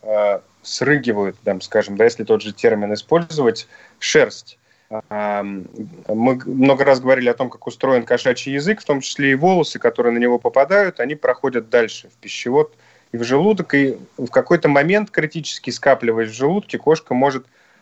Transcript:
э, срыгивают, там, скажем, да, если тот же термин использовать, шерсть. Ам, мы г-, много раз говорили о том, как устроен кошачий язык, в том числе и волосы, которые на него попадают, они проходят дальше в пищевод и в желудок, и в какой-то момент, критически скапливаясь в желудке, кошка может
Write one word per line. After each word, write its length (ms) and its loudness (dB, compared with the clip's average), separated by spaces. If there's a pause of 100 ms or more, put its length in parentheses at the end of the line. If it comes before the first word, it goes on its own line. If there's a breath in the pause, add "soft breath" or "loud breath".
э, 360 0 (240)
срыгивают, 800 -2
там, 180 -4
скажем, 340 -2
да, 80 4
если 200 0
тот 180 2
же 100 -10
термин 400 0
использовать, 720 -2 (320 soft breath)
шерсть. 600 -2 (500)
Ам, 560 -6 (420)
мы 300 0
г-, 140 -10
много 340 2
раз 160 4
говорили 300 2
о 40 0
том, 140 -4
как 180 -16
устроен 380 0
кошачий 480 -2
язык, 300 -4
в 20 -20
том 160 -2
числе 300 -2
и 40 4
волосы, 440 2
которые 340 0
на 60 0
него 200 2
попадают, 600 2
они 140 -4
проходят 560 -2
дальше 400 0
в 100 -20
пищевод 540 -2 (380 soft breath)
и 40 -8
в 80 -6
желудок, 500 0
и 220 2 (220)
в 80 -6
какой-то 420 2
момент, 420 2
критически 600 -6
скапливаясь 600 0
в 40 -16
желудке, 420 -2
кошка 380 0
может 320 0 (360 soft breath)